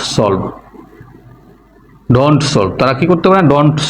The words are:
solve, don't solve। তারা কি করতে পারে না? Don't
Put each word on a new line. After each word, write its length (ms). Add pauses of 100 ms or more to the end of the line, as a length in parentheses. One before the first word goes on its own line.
(160)
solve, 260 (1700)
don't 420
solve। 240
তারা 140
কি 140
করতে 220
পারে 140
না? 120
Don't 220 (140)